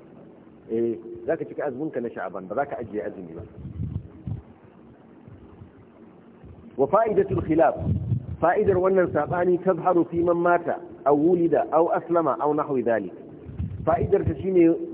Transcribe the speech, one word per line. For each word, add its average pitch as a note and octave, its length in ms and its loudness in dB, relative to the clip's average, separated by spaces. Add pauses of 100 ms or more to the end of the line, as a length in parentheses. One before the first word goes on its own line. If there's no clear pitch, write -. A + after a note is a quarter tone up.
(720)
Eh, A2+ 240 0 (320)
za D#3 80 0
ka D#3+ 80 -10
cika C#3 240 -8
azuminka C#3 320 -6
na A#2+ 100 -6
Sha'aban, F#2+ 380 -10
ba G2 80 -10
za C#3 100 -2
ka C#3 140 -10
ajiye G#2 240 -8
azumi F2+ 320 -12
ba. - 80 -12 (3250)
Wa C3+ 100 2
fa'idatul G3 560 0
khilaf, D#3+ 320 2 (640)
fa'idar F#3 400 2
wannan F#3 320 2
saɓani F3 520 0
tazharu F3 460 2
fi E3+ 140 -2
man F3 160 2
mata, F3 400 2 (260)
aw D3 100 6
wulida, E3 560 4
aw D#3+ 200 4
aslama, E3+ 480 2
aw D3 140 2
nahwi C#3+ 300 0
dhalik. G#2+ 280 0 (760)
Fa'idar E3+ 380 2
ta D#3+ 160 0
shine F3 320 6 (220)